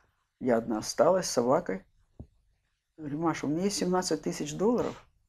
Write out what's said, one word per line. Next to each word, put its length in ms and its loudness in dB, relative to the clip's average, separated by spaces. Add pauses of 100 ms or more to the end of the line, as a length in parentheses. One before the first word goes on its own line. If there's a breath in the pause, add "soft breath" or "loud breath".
(400)
я 180 2
одна 200 -2
осталась 480 2
с 60 -4
собакой. 520 0 (1120)
Говорю: 220 -6
"Маша, 260 -2
у 40 0
меня 140 0
есть 140 -2
семнадцать 440 0
тысяч 320 -4
долларов. 520 0 (240)